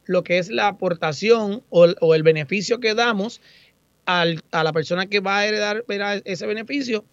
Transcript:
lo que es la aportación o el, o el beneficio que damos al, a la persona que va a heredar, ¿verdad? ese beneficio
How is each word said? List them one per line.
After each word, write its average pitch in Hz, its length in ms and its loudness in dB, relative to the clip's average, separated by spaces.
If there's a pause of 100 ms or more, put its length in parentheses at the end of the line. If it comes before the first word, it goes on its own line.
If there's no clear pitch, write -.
lo 180 220 0
que 175 120 0
es 180 120 -2
la 226 180 0
aportación 196 1040 0
o 170 160 8
el, - 160 4
o 160 120 6
el 160 100 2
beneficio 160 580 0
que 220 120 0
damos 220 460 -2 (680)
al, 170 360 0 (100)
a 160 140 0
la 156 80 0
persona 175 320 -2
que 202 160 -2
va 196 160 0
a 208 100 0
heredar, 214 400 -4
¿verdad? 202 380 -4
ese 202 200 -8
beneficio 220 680 -6